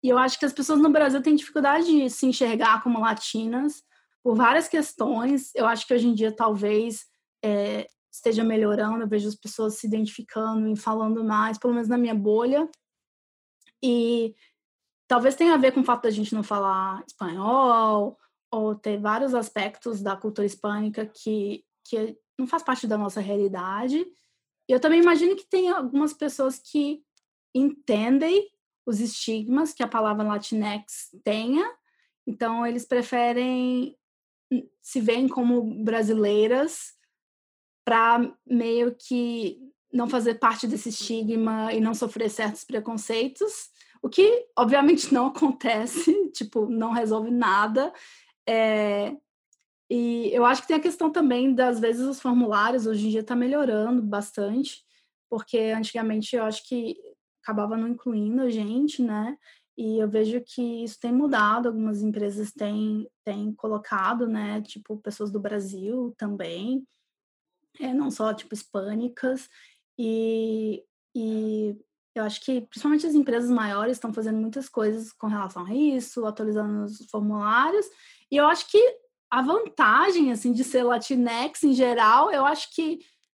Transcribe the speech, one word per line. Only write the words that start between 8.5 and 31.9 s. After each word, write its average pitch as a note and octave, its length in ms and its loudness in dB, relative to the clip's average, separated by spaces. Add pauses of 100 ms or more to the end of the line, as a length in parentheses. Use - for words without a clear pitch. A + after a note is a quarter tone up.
eu G#3+ 60 -4
vejo G#3 180 0
as G#3+ 80 -4
pessoas G#3+ 440 -6
se - 80 -8
identificando A3 840 -4
e G#3+ 80 -2
falando A3 480 -2
mais, G#3+ 340 0
pelo B3 140 0
menos A#3 160 -2
na A#3+ 100 0
minha A#3 160 0
bolha. A#3 540 2 (1120)
E A#3 520 0 (760)
talvez B3+ 260 4
tenha E4 200 4
a D4 40 4
ver C4 140 4
com C4+ 80 2
o B3+ 40 4
fato A#3+ 180 0
da A3+ 80 2
gente G#3 240 -2
não G#3+ 80 -2
falar F#3+ 640 -2
espanhol, G#3+ 1120 0 (320)
ou G#3+ 240 -2
ter G#3 240 -6
vários A3+ 360 0
aspectos G#3+ 680 -4
da G3 140 -2
cultura G#3 300 -4
hispânica G#3 600 -4
que, G#3+ 580 -6 (200)
que A3 320 -6 (220)
não C4 80 -4
faz D#4+ 160 -2
parte B3+ 240 -4
da G#3+ 100 0
nossa G#3 240 -4
realidade. G3+ 840 -2 (640)
E B3+ 40 4
eu B3+ 80 4
também D#4+ 200 6
imagino E4+ 360 6
que - 120 -16
tem F#4 200 2
algumas D4 440 0
pessoas C4 460 -2
que D4 440 -4 (520)
entendem C#4 960 2 (340)
os G#3+ 160 -2
estigmas A#3 720 -2
que - 100 -6
a A3 60 -2
palavra G#3+ 380 0
Latinx G#3 840 -4 (140)
tenha, A#3 440 0 (580)